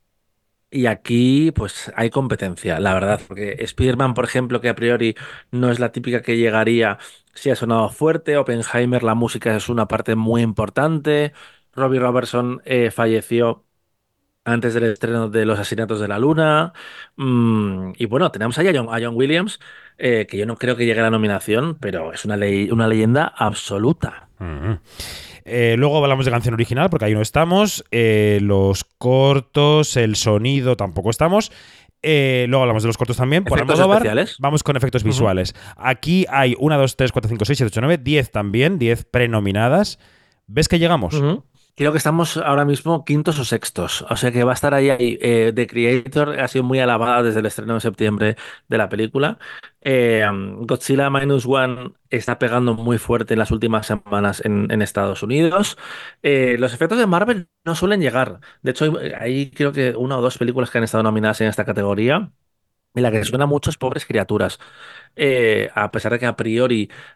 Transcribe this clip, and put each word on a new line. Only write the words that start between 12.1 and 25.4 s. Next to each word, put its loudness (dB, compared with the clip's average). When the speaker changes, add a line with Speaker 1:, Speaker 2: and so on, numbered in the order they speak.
Speaker 1:
eh, 2
falleció 0
antes 0
del 0
estreno -2
de 0
Los 0
Asesinatos -4
de -4
la -4
Luna, 2
mm, 0
y -4
bueno, 0
tenemos -4
ahí 2
a 2
John, -2
a -2
John -6
Williams, -2
eh, 0
que -8
yo -2
no -6
creo -2
que 0
llegue 2
a 2
la 2
nominación, 0
pero -6
es -12
una -4
ley-, 0
una 2
leyenda 2
absoluta. -2
Speaker 2:
Ujú. -6